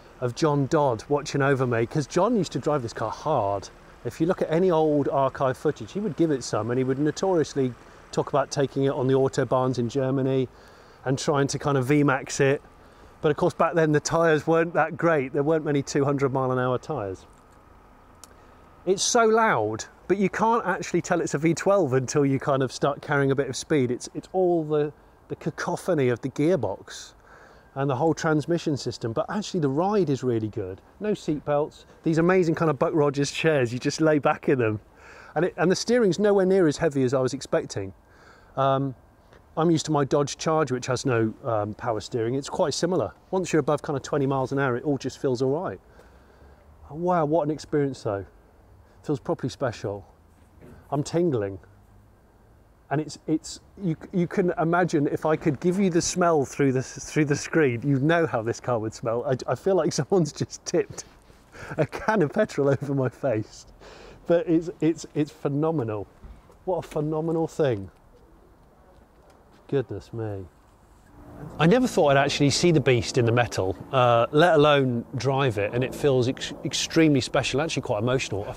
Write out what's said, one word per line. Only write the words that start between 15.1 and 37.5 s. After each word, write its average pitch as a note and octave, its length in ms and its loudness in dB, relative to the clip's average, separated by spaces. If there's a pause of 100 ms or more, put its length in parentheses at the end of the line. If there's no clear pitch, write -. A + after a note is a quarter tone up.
There C#3+ 100 0
weren't D#3 220 0
many C#3+ 160 0
two C#3 240 0
hundred C#3 260 0
mile C3 200 0
an B2+ 80 0
hour B2+ 180 0
tyres. G2+ 480 -8 (1600)
It's F3+ 180 0
so A#3 220 4
loud, F3 580 2 (240)
but F#3+ 100 2
you F#3+ 120 2
can't A3+ 360 0
actually F3+ 360 -2
tell F3 180 0
it's E3 140 -6
a E3 60 0
V E3 160 2
twelve F#3+ 380 2
until C3 300 2
you C3+ 160 2
kind C3+ 220 0
of C3 100 -2
start - 300 -2
carrying C#3 300 0
a C3+ 40 2
bit C3 140 -2
of C3 60 -6
speed. C3 360 0
It's, - 220 -6
it's - 180 -12
all F3 320 2
the, D3+ 300 -2 (340)
the D3+ 80 -8
cacophony - 720 -2
of A#2+ 140 0
the C3+ 80 -4
gearbox C#3+ 840 -2 (640)
and C#3 140 -2
the C3 80 0
whole D#3 160 2
transmission D#3 640 0
system, A#2+ 340 -6
but - 180 -4
actually G3 300 -4
the C#3+ 80 0
ride F3 420 0
is C3 140 -2
really A2+ 240 0
good. F#2+ 320 -8 (220)
No G#3 120 -2
seat D3+ 300 -4
belts, D3 420 -2 (180)
these D#3+ 140 2
amazing E3+ 380 4
kind D#3+ 160 2
of C3+ 80 -2
Buck E3 140 0
Rogers C#3+ 360 2
chairs, C3+ 440 0
you B2+ 60 -4
just C#3+ 200 -4
lay D#3 200 4
back - 280 0
in D3 100 4
them. G#2+ 220 0 (560)
And, D#3+ 80 0
it, F3+ 140 -2
and E3+ 120 2
the F#3 60 4
steering's A3+ 420 2
nowhere G3+ 280 4
near F#3 200 4
as C#3+ 120 2
heavy C#3 260 2
as B2 100 2
I C3+ 60 4
was C3 140 0
expecting. A#2 600 -4 (600)